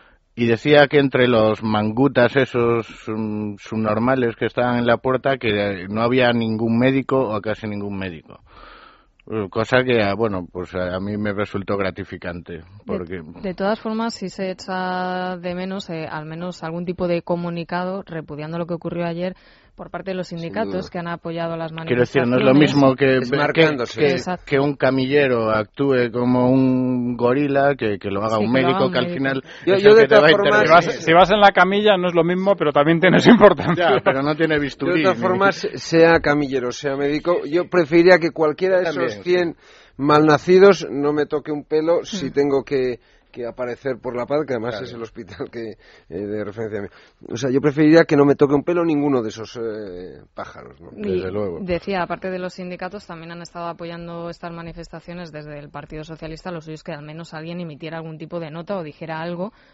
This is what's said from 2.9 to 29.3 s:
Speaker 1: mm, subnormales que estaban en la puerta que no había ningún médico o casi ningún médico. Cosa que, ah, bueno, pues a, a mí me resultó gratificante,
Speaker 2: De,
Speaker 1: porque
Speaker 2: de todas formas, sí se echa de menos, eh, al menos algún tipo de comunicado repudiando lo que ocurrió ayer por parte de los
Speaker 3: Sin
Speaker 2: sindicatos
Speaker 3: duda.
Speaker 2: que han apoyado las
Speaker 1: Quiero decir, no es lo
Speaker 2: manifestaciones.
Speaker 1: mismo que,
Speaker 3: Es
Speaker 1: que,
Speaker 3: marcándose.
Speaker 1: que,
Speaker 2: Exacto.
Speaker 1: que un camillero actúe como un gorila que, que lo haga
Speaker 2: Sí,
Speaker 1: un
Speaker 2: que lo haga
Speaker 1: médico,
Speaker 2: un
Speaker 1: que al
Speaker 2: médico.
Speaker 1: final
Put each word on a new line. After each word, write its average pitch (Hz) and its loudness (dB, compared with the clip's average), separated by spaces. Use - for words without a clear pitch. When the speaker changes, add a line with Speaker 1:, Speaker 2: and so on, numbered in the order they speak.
Speaker 1:
mm, 107 -6
subnormales 113 0
que 120 -4
estaban 123 -2
en 120 0
la 117 4
puerta 131 -2
que 101 -2
no 107 -2
había 120 4
ningún 113 0
médico 135 2
o 104 -4
casi 107 -6
ningún 101 -8
médico. 90 -12
Cosa 113 0
que, 120 2
ah, 98 0
bueno, 98 -4
pues 90 -12
a, 90 -4
a 95 -6
mí 104 -6
me 104 -4
resultó 101 -4
gratificante, 90 -8
Speaker 2:
De, 82 -18
Speaker 1:
porque 92 -8
Speaker 2:
de 190 -8
todas 202 -4
formas, 226 -6
sí 185 -10
se 190 -8
echa 185 -6
de 175 -8
menos, 185 -8
eh, 160 -8
al 156 -10
menos 170 -12
algún 170 -8
tipo 180 -6
de 170 0
comunicado 175 -6
repudiando 151 -10
lo 170 -6
que 170 -6
ocurrió 170 -6
ayer 175 -6
por 170 -16
parte 175 -10
de 190 -4
los 180 -6
Speaker 3:
Sin 170 -10
Speaker 2:
sindicatos 196 -6
Speaker 3:
duda. 180 -6
Speaker 2:
que 190 -8
han 170 -8
apoyado 165 -6
las 165 -8
Speaker 1:
Quiero 123 2
decir, 123 2
no 123 2
es - 2
lo 131 6
Speaker 2:
manifestaciones. 139 6
Speaker 1:
mismo 135 6
que, 131 4
Speaker 3:
Es 127 -2
Speaker 1:
que, 139 0
Speaker 3:
marcándose. 147 0
Speaker 1:
que, 143 4
Speaker 2:
Exacto. 139 -4
Speaker 1:
que 139 0
un 139 0
camillero 131 2
actúe 123 0
como 123 2
un 127 0
gorila 139 2
que, 107 -2
que 101 -6
lo 98 -4
haga 110 0
Speaker 2:
Sí, 107 0
Speaker 1:
un 110 0
Speaker 2:
que 131 4
lo 131 2
haga 135 2
Speaker 1:
médico, 131 2
Speaker 2:
un 123 -2
Speaker 1:
que 123 0
al 123 0
Speaker 2:
médico. - -6
Speaker 1:
final 135 -4